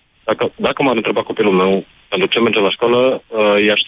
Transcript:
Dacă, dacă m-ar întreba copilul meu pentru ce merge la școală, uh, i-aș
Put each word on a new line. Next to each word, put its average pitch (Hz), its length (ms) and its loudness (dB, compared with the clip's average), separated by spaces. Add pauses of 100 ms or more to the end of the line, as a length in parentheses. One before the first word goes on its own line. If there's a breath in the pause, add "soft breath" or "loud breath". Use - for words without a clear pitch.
(240)
Dacă, 110 320 -4
dacă 120 260 -2
m-ar 127 140 0
întreba 110 260 -2
copilul 104 300 0
meu 95 320 2 (240)
pentru 95 200 -2
ce - 120 -2
merge 110 200 2
la 98 100 2
școală, 123 560 0
uh, 104 400 2
i-aș 104 220 0